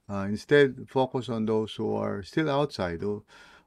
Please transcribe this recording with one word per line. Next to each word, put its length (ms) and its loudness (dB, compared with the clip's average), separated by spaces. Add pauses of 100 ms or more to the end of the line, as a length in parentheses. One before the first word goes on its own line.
Uh, 240 -4
instead, 560 4
focus 400 0
on 240 -2
those 240 0
who 240 -2
are 240 -4
still 240 -2
outside, 560 -2
who 240 -4 (400)